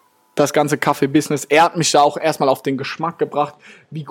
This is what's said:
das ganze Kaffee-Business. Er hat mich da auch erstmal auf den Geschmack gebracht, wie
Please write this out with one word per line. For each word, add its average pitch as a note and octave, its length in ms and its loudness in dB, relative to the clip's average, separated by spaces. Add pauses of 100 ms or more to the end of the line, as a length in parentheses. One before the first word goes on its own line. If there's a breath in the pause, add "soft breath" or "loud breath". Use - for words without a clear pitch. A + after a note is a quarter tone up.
(360)
das C#3+ 160 2
ganze D3 260 0
Kaffee-Business. C#3+ 680 0
Er D3+ 180 4
hat E3+ 140 0
mich D#3+ 120 0
da D3 120 4
auch D3 160 2
erstmal D3+ 320 0
auf C3 140 -2
den C#3 140 -4
Geschmack D#3+ 400 -8
gebracht, D3 380 -4 (360 loud breath)
wie D3+ 200 -10